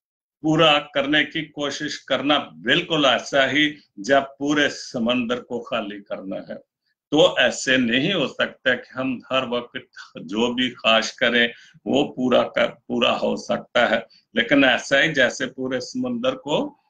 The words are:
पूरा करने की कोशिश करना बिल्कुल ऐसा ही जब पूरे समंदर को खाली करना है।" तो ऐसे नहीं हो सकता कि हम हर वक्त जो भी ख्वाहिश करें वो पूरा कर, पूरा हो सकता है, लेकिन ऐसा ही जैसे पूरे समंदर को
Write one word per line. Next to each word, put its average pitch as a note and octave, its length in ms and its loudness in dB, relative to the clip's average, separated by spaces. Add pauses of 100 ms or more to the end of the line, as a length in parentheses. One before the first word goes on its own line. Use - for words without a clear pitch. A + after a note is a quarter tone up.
(420)
पूरा D#3 360 4
करने D3 460 0
की D#3 180 -8
कोशिश C#3+ 560 -8
करना C#3 400 0
बिल्कुल D3 680 -2
ऐसा C3 420 2
ही D3 300 0 (220)
जब C3+ 240 2
पूरे D3 460 -2
समंदर B2 720 -4
को A#2+ 200 -8
खाली G#2 400 -8
करना G2 360 -10
है।" F#2 180 -12 (560)
तो D#3+ 280 4
ऐसे C3 400 2
नहीं C3 340 0
हो D3+ 160 -2
सकता A#2+ 460 -2
कि - 200 -12
हम C3 260 -6 (120)
हर C3 160 -2
वक्त A#2+ 380 -8 (320)
जो A2 360 -2
भी B2+ 160 -2
ख्वाहिश A2 400 2
करें A#2+ 420 2 (340)
वो C3 180 2
पूरा B2 380 2
कर, A#2+ 240 0
पूरा A#2+ 440 -2
हो A2 260 0
सकता A2 500 0
है, A#2 200 0 (300)
लेकिन C3+ 280 4
ऐसा C3 340 2
ही D#3 140 2
जैसे C3 340 0
पूरे C3 340 -6
समंदर B2 540 -4
को F3 340 -4 (220)